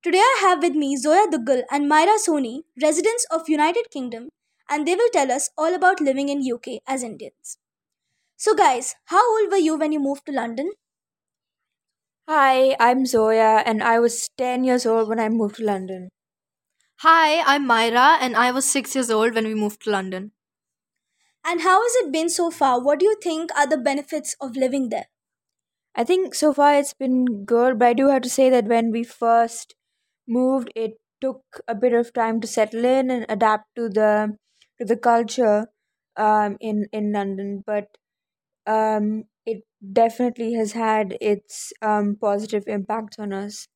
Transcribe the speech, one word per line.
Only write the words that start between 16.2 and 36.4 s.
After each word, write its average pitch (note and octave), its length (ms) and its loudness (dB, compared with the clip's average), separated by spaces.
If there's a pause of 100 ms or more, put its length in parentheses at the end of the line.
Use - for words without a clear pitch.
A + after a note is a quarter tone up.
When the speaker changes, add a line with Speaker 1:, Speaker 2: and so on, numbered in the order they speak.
Speaker 3:
Hi, E4 420 4
I'm C#4 240 2
Myra, A#3+ 560 4
and B3 140 -2
I B3 160 2
was C4 120 -2
six - 300 -4
years B3 160 -2
old A3+ 240 2
when A3+ 100 0
we A3 100 -4
moved G#3 280 -4
to A3 80 -4
London. F#3+ 400 -6 (1120)
Speaker 1:
And E4+ 160 -2
how F#4+ 220 4
has A#4+ 140 0
it F4+ 140 0
been D#4+ 200 -2
so E4+ 200 -2
far? C4 300 2
What C#4+ 200 0
do F4+ 40 2
you G#4+ 180 4
think E4 320 -6
are C#4+ 120 2
the D4 100 0
benefits C#4+ 640 -6
of C4 160 -10
living C4 320 -2
there? A3 220 -8 (840)
Speaker 2:
I A#3+ 100 -2
think F#4 300 -2
so D4+ 200 2
far C#4+ 220 4
it's C#4+ 180 -2
been B3+ 500 -2
good, A#3 340 2
but A#3+ 100 4
I A#3+ 40 4
do C4+ 160 2
have C4+ 140 2
to B3+ 80 -6
say C4 180 4
that B3 160 4
when A3+ 260 0
we A#3 140 -4
first A#3 680 0 (540)
moved, B3+ 480 0
it A3 160 -4 (280)
took C4 220 -6 (240)
a A#3 80 -4
bit A#3 180 0
of A#3 200 0
time A3+ 280 -2
to A3+ 60 -8
settle A3+ 380 -2
in B3+ 260 2
and B3 180 -4
adapt G#3+ 360 0 (100)
to A#3 140 -6
the, G#3+ 480 0 (420)
to B3 60 -8
the A3+ 120 0
culture, A#3 720 0 (500)
um, G#3+ 440 0